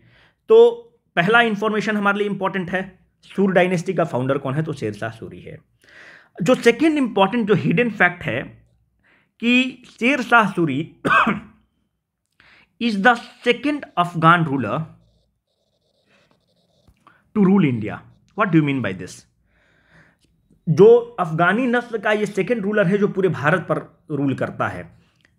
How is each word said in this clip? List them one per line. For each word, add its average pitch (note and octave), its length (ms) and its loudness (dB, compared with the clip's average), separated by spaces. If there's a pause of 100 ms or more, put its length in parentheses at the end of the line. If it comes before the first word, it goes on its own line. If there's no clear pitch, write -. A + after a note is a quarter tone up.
(500)
तो A#3 220 8 (440)
पहला G#3 260 2
इन्फॉर्मेशन G#3+ 560 -2
हमारे G3+ 200 -2
लिए G#3 100 -2
इंपॉर्टेंट F#3+ 420 -6
है, F#3 300 -8 (220)
सूर G3 300 -2
डायनेस्टी F3+ 420 0
का E3 100 -2
फाउंडर C3 340 -2
कौन C3+ 160 -6
है, D#3 100 -2
तो D#3+ 100 -8
शेर A2 200 -8
शाह A2 160 -10
सूरी F2 320 -16
है। E2+ 160 -20 (840)
जो A#3+ 140 4
सेकंड C4 420 2
इंपॉर्टेंट, G#3 500 0
जो G#3 60 2
हिडन E3 360 0
फैक्ट - 340 0
है A#2+ 180 -6 (1000)
कि B3 440 0 (160)
शेर C4+ 220 0
शाह A3+ 300 2
सूरी D3 440 -4 (120)
<coughs> - 20 0 (1700)
is A3+ 140 -2
the G3 180 2 (340)
second C#4 360 -2 (160)
Afghan E3 460 2
ruler C3 300 -4 (2500)
to G#3 100 4
rule F#3 200 4
India। G#2+ 320 -4 (420)
What G#3 120 -2
do E3 40 2
you D#3 80 6
mean C#3 220 -4
by F#2+ 120 -4
this? F2+ 140 -14 (1600)
जो A3+ 500 6
अफगानी F3 480 0
नस्ल A#3+ 300 -4
का G#3+ 140 -4
ये G#3+ 140 -2
सेकंड G3+ 360 -4
रूलर G#3 260 0
है G3 100 2
जो G3 100 0
पूरे F#3+ 220 -2
भारत D3 320 -2
पर - 500 -8
रूल C#3 220 -2
करता A#2 340 -6
है, F2+ 300 -12 (420)